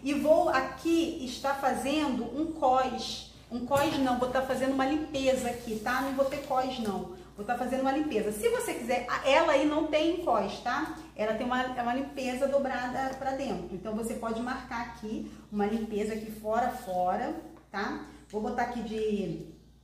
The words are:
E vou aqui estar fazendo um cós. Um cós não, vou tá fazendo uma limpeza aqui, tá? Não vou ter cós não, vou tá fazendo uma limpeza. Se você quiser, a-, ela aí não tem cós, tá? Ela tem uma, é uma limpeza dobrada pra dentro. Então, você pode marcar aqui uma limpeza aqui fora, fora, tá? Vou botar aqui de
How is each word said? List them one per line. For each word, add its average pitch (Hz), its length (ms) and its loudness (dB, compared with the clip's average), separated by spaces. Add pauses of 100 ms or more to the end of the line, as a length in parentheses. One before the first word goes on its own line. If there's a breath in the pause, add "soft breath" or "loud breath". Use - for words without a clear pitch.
E 277 100 0
vou 320 360 6
aqui 269 760 0
estar 277 300 -2
fazendo 262 680 0 (140)
um 330 120 -2
cós. 254 800 2 (160 loud breath)
Um 240 160 -6
cós 277 320 4
não, 254 220 2
vou 254 100 2
tá 262 120 2
fazendo 262 320 0
uma 262 120 2
limpeza 269 640 2
aqui, 220 300 -4
tá? 254 220 0
Não 269 120 -2
vou 269 120 4
ter 277 200 -2
cós 254 340 0
não, 185 360 -2 (200 loud breath)
vou 202 100 -10
tá 214 120 0
fazendo 254 220 0
uma 269 140 2
limpeza. 226 380 2
Se 466 180 2
você 453 240 0
quiser, 240 360 -2
a-, 277 180 0
ela 311 260 6
aí 285 120 6
não 302 220 2
tem 330 300 2
cós, 214 420 2
tá? 285 400 -2 (160 loud breath)
Ela 214 180 0
tem 247 140 -2
uma, 247 140 2
é 254 200 -4
uma 240 140 0
limpeza 262 540 -2
dobrada 262 680 0
pra 269 160 -2
dentro. 214 420 -4
Então, 214 220 -6
você 226 200 -4
pode 226 260 -4
marcar 247 460 -6
aqui - 440 -8 (180 loud breath)
uma 208 160 0
limpeza 214 480 -2
aqui 214 160 -6
fora, 226 420 0
fora, 190 680 -2 (300)
tá? 214 340 -6 (240 loud breath)
Vou 214 120 -4
botar 240 220 -2
aqui 240 180 -4
de 196 680 -2 (360)